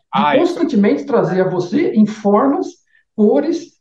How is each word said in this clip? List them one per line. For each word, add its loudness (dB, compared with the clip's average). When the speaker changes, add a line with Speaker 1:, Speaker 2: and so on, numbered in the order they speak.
Speaker 1:
Ah, 0
isso. 0
Speaker 2:
constantemente 0
trazer 0
a 0
você -2
em 2
formas, 0
cores 0